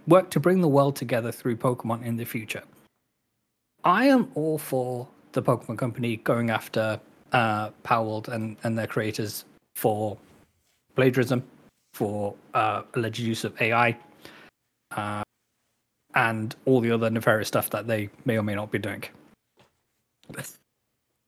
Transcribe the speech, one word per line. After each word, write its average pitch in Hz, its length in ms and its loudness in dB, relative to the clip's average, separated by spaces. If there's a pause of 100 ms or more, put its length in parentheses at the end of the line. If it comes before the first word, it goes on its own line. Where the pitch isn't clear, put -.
work 185 220 6
to 160 100 0
bring 180 220 4
the 170 60 4
world 139 280 4
together 120 340 -2
through 117 280 -4
Pokemon 117 440 -2
in 117 140 -4
the 113 80 -6
future." 107 400 -8 (1200)
I 196 220 4
am 262 280 6
all 156 240 0
for 127 480 -4 (240)
the 127 120 -2
Pokemon 117 360 -2
Company 117 380 -2
going 117 340 0
after, 110 480 -2 (320)
uh, 107 400 2 (140)
Palworld 110 420 0
and, 110 380 -6
and 113 120 0
their 110 120 -2
creators 107 560 -4 (320)
for 107 420 -2 (800)
plagiarism, 131 480 2 (500)
for, 104 400 -4 (200)
uh, 107 280 0 (120)
alleged 113 260 -4
use 113 240 -2
of 110 180 -6
A 113 100 2
I. 117 240 4 (920)
Uh, 104 320 -6 (920)
and 113 400 0 (100)
all 131 160 4
the 117 100 2
other 113 200 2
nefarious 110 380 2
stuff 107 220 0
that 107 160 -4
they 107 220 -2 (160)
may 113 140 0
or 107 40 0
may 104 120 -2
not 104 160 -6
be 117 80 -2
doing. 101 260 -6 (2250)